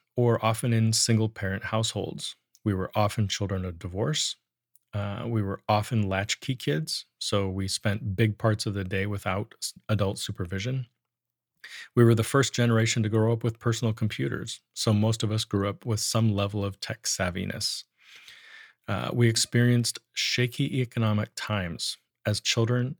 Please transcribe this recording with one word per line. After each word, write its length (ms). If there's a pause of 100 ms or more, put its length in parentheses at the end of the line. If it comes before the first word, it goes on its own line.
(160)
or 300
often 280
in 200
single 340
parent 380
households. 720 (280)
We 120
were 180
often 340
children 380
of 140
divorce. 560 (580)
Uh, 340
we 140
were 260
often 400
latchkey 480
kids, 500 (120)
so 320
we 180
spent 480
big 220
parts 300
of 80
the 80
day 240
without 540
s-, 120 (160)
adult 280
supervision. 680 (1080)
We 80
were 120
the 80
first 300
generation 500
to 60
grow 240
up 100
with 160
personal 340
computers, 680 (120)
so 200
most 300
of 80
us 140
grew 220
up 160
with 160
some 340
level 300
of 160
tech 240
savviness. 800 (1040)
Uh, 260
we 140
experienced 720 (140)
shaky 680
economic 540
times 640 (280)
as 140
children 600